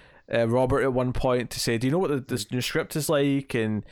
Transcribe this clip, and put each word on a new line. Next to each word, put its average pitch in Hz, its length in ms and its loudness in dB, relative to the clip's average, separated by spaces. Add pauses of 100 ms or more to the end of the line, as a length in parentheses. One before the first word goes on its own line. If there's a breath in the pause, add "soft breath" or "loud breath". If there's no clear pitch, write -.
(320 loud breath)
uh, 117 160 2
Robert 127 340 2
at 135 100 2
one 127 200 0
point 123 380 0
to - 100 -8
say, 117 180 0
"Do 123 80 0
you 131 60 2
know 170 60 2
what 185 120 0
the, 143 100 0
this 123 300 -6
new 123 100 -2
script - 360 -4
is 147 120 -2
like?" 139 460 2
And 110 380 0